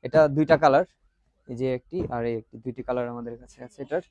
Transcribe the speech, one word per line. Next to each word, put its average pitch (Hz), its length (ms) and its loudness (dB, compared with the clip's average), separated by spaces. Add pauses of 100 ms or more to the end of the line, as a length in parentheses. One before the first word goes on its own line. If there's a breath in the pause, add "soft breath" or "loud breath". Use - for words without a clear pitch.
এটা 139 260 2
দুইটা 147 340 4
কালার, 151 240 6 (640)
এই 127 80 -10
যে 127 180 -4
একটি 143 240 -10 (160)
আর 117 100 -4
এই 117 160 -2
একটি, - 180 -20
দুইটি 123 240 -12
কালার 123 260 -4
আমাদের 120 320 -12
কাছে - 240 -20
আছে - 180 -20
এটার। 156 280 -6